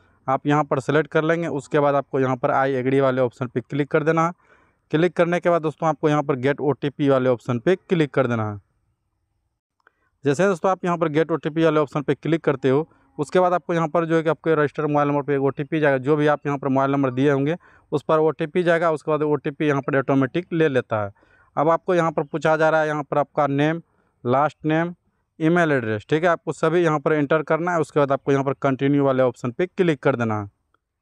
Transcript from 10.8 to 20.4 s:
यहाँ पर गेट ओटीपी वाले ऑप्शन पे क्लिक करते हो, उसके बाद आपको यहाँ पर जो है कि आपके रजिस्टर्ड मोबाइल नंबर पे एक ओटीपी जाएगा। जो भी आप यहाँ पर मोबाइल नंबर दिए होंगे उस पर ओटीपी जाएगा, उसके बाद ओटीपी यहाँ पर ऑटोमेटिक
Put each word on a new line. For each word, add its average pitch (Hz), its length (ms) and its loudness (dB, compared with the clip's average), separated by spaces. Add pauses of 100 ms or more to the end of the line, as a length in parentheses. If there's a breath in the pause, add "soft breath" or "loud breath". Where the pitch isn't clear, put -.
यहाँ 175 120 0
पर 165 120 0
गेट 156 220 0
ओटीपी 160 320 -2
वाले 151 160 2
ऑप्शन 151 220 -2
पे 139 140 -2
क्लिक 156 280 -4
करते 139 260 0
हो, 143 180 0 (300 soft breath)
उसके 151 220 -2
बाद 180 140 2
आपको 175 200 -4
यहाँ 165 140 0
पर 165 180 -2
जो 160 100 0
है 165 80 0
कि 160 60 0
आपके 160 260 -2
रजिस्टर्ड 151 320 -2
मोबाइल 147 200 0
नंबर 143 160 0
पे 139 120 -2
एक 139 80 -2
ओटीपी 143 360 -4
जाएगा। 143 200 2
जो 135 160 0
भी 151 120 2
आप 147 180 0
यहाँ 143 120 -4
पर 139 100 -6
मोबाइल 135 240 0
नंबर 139 200 0
दिए 135 200 0
होंगे 139 260 0 (340 soft breath)
उस 147 120 -2
पर 160 180 2
ओटीपी 160 420 -2
जाएगा, 165 280 2
उसके 156 200 -6
बाद 151 120 0
ओटीपी 151 440 -2
यहाँ 139 140 0
पर 143 160 -2
ऑटोमेटिक 139 560 -2